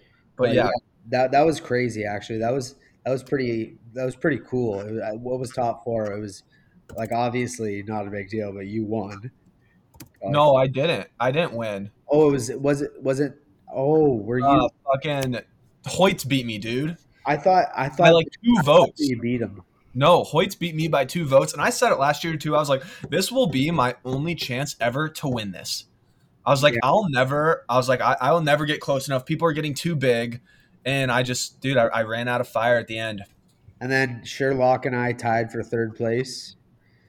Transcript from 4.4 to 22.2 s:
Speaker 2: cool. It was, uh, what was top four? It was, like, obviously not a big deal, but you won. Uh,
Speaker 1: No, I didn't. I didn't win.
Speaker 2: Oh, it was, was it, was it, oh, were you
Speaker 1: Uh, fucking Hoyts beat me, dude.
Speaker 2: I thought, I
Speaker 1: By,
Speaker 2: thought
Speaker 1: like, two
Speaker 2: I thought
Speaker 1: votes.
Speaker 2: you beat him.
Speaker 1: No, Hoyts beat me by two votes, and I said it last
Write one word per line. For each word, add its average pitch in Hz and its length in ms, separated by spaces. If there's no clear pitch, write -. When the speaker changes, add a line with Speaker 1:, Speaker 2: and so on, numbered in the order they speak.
Speaker 2:
cool. 113 340
It 107 120
was, 113 100
uh, 110 160
what 123 200
was 123 140
top 117 320
four? 110 260
It 101 80
was, 104 240
like, 113 160
obviously 113 680
not 104 240
a 101 40
big 98 200
deal, 104 240
but 98 120
you 110 200
won. 104 440
Uh, - 60
Speaker 1:
No, 147 260
I 135 100
didn't. 131 440
I 131 120
didn't 160 200
win. 107 380
Speaker 2:
Oh, 151 200
it - 20
was, 127 200
was 139 280
it, - 220
was 135 180
it, 139 140
oh, 147 460
were 107 220
you 127 80
Speaker 1:
Uh, 131 220
fucking 135 500
Hoyts 180 400
beat 127 200
me, 113 100
dude. 127 400
Speaker 2:
I 147 100
thought, 180 300
I 135 140
Speaker 1:
By, - 40
Speaker 2:
thought 170 200
Speaker 1:
like, 165 140
two 240 160
Speaker 2:
I 170 40
thought 156 240
Speaker 1:
votes. - 140
Speaker 2:
you 131 200
beat 117 220
him. 98 180
Speaker 1:
No, 143 280
Hoyts 190 340
beat 170 160
me 156 140
by 143 160
two 170 200
votes, 139 280
and 147 100
I 214 80
said 240 220
it 139 80
last 147 240